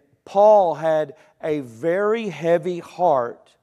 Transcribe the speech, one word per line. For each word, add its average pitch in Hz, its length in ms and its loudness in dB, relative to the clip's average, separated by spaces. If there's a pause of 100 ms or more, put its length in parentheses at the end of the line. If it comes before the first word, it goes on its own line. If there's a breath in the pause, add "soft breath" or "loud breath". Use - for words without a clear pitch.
(260)
Paul 202 480 4
had 156 400 -4 (280 soft breath)
a 151 180 -4
very 180 680 -4
heavy 170 520 -2
heart 143 600 -2 (220)